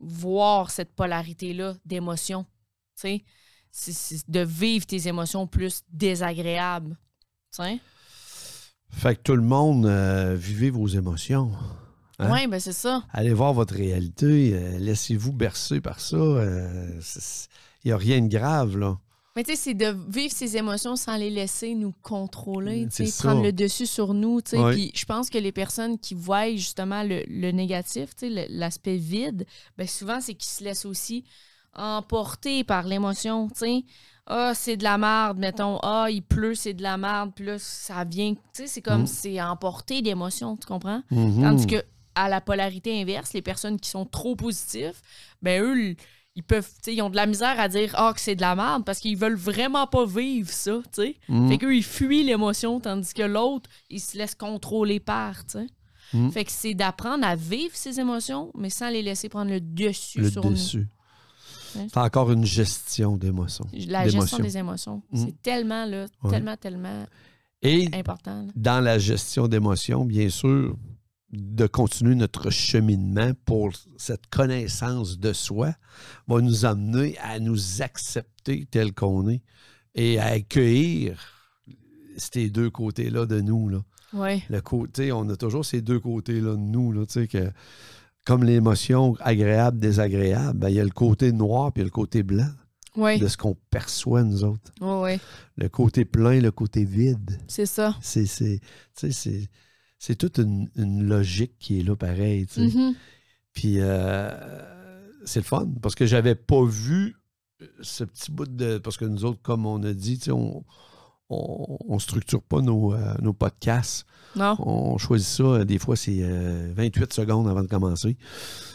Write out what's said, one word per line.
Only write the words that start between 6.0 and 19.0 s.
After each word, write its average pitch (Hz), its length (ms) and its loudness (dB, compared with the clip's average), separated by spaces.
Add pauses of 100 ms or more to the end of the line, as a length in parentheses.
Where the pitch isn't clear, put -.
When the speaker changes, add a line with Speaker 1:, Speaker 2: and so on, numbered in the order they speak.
Speaker 1:
tu 175 80 -8
sais. 208 160 -4 (1120)
Speaker 2:
Fait 123 240 2
que - 80 -10
tout 135 140 4
le 117 60 4
monde, 131 440 6
euh, 95 500 4
vivez 104 340 0
vos 110 180 0
émotions. 98 640 0 (640)
Hein ? - 140 2
Speaker 1:
Ouais, 262 160 2
ben 190 100 -2
c'est 185 140 -6
ça. 247 400 -2
Speaker 2:
Allez 113 200 2
voir 131 200 4
votre 110 220 2
réalité, 101 800 4
euh, 90 240 -4
laissez-vous 107 540 -2
bercer 123 480 -2
par - 200 -8
ça. - 160 -4
Euh, 90 840 0
c'est, - 220 -12
c'est, - 260 -12 (360)
y 123 80 2
a 110 40 4
rien 117 260 4
de 110 60 4
grave, 113 480 0
là. 98 220 0 (380)